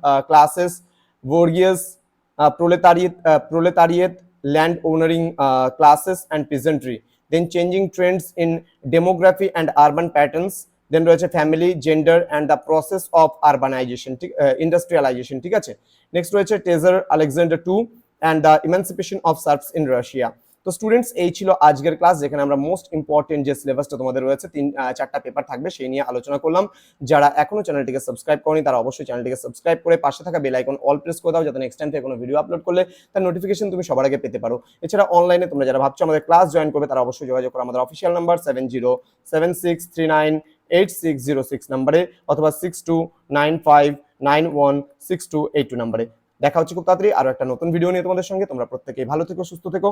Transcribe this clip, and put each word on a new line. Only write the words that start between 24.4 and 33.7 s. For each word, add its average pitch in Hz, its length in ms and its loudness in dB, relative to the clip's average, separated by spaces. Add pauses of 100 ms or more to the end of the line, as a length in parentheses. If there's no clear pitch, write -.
তিন, 143 100 -2 (160)
আহ, 127 160 -4
চারটা 143 280 -6
পেপার 131 240 -8
থাকবে, 143 260 -8
সেই 131 180 -10
নিয়ে 139 180 -4
আলোচনা 127 320 -6
করলাম। 175 220 0 (360)
যারা 147 260 4 (160)
এখনো 208 240 -4
চ্যানেলটিকে 135 400 -4
সাবস্ক্রাইব 143 380 -4
করনি, 156 220 0
তারা 131 160 0
অবশ্যই 135 240 -8
চ্যানেলটিকে 123 380 -6
সাবস্ক্রাইব 165 400 -2
করে 165 100 4 (100)
পাশে 135 220 -4
থাকা 160 160 -4
বেল 131 160 -2
আইকন 135 160 -4 (120)
all 147 160 2
প্রেস 165 200 -8
করে 165 100 -2
দাও, 165 140 0
যাতে 135 160 -8
নেক্সট 120 160 -12
টাইম 151 120 -6
থেকে 143 160 -6
কোনো 131 140 -8
ভিডিও 131 200 -4
আপলোড 165 260 -6
করলে 180 140 2 (300)
তার 190 180 -2
নোটিফিকেশন 190 440 -4